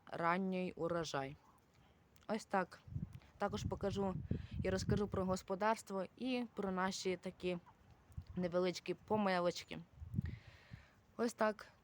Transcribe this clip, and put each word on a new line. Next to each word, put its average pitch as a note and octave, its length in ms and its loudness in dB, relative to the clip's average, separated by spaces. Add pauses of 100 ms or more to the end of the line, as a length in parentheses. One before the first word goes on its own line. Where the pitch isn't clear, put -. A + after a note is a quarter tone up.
ранній F#3 720 2
урожай. D#3 600 0 (920)
Ось G#3+ 160 -2
так. - 380 -2 (560)
Також G3+ 260 0
покажу G3 500 0 (500)
і F#3+ 60 2
розкажу F#3+ 380 2
про F#3+ 160 0
господарство F#3+ 800 0 (120)
і B3 380 0
про G3 160 -2
наші F#3 460 0
такі F3+ 420 -4 (760)
невеличкі F3+ 580 0
помилочки. F3+ 840 0 (1400)
Ось A#3 180 0
так. G#3+ 320 0 (180)